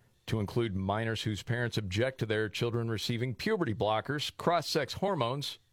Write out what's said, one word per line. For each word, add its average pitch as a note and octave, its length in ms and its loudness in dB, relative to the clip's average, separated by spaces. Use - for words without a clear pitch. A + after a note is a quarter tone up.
to A2+ 140 0
include G#2+ 360 0
minors G#2+ 460 0
whose G#2+ 220 -4
parents A#2+ 340 -2
object G#2+ 420 0
to A#2+ 60 0
their G#2+ 240 2
children A#2 400 0
receiving A#2 460 -2
puberty F3 400 2
blockers, A2 640 0
cross-sex D#3+ 560 2
hormones, C#3+ 680 0